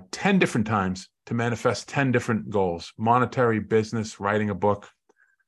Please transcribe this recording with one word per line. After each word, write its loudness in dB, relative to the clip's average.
ten 2
different 0
times -2
to -6
manifest -2
ten 0
different 0
goals, -2
monetary, 2
business, -2
writing 0
a -2
book. 0